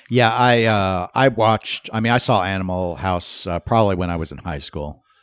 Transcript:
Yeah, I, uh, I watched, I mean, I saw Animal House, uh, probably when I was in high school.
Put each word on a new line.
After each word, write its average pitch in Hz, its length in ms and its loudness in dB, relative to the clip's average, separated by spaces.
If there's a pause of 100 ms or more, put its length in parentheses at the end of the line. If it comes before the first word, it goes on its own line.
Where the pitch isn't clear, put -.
Yeah, 117 240 4
I, 120 320 4
uh, 95 480 0
I 131 160 4
watched, 110 640 -2
I 110 80 -4
mean, 117 140 0
I 123 60 2
saw 104 240 2
Animal 92 520 -4
House, 90 520 -4
uh, 85 120 -4
probably 107 360 2
when 90 160 -2
I 85 40 -4
was 82 160 -6
in 69 60 -14
high 80 220 -10
school. 73 440 -12 (180)